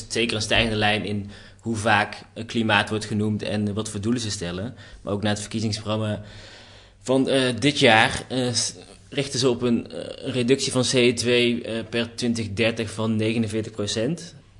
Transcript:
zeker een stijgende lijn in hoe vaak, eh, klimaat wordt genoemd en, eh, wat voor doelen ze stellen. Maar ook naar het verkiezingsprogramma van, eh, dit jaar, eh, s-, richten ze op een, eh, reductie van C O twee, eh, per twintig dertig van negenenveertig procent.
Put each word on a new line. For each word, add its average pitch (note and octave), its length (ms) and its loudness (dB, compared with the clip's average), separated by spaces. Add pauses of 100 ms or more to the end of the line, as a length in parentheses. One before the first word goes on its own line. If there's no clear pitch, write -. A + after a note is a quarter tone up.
zeker A#2 280 0
een G#2+ 60 -2
stijgende A2 360 2
lijn G#2 280 2
in G2+ 240 -6 (300)
hoe A2+ 160 -4
vaak, G#2 460 2 (120)
eh, A2 120 -10
klimaat G#2+ 440 2
wordt G#2+ 160 -2
genoemd G#2+ 360 0
en, G#2 260 -2
eh, G2+ 60 -2
wat G#2+ 160 -4
voor G#2 120 -6
doelen A#2 200 0
ze G#2+ 100 -4
stellen. F#2 440 -6 (260)
Maar - 120 -4
ook G#2 80 -2
naar G#2+ 100 2
het G#2 100 -2
verkiezingsprogramma G#2+ 800 -2 (800)
van, C3 280 2
eh, C3 120 2 (180)
dit C#3+ 200 2
jaar, A#2 480 6
eh, B2 260 -2
s-, - 200 -2 (360)
richten C3+ 300 -4
ze C3 100 4
op A#2+ 120 0
een, A#2+ 300 0
eh, - 420 -10
reductie B2 380 2
van C3 120 2
C A#2+ 120 0
O A#2+ 180 6
twee, A#2+ 500 2
eh, A2 260 -6
per A#2 260 -4
twintig A#2 380 -2
dertig A2+ 380 0
van A2 240 -2
negenenveertig A2 560 0
procent. A2+ 640 -4 (240)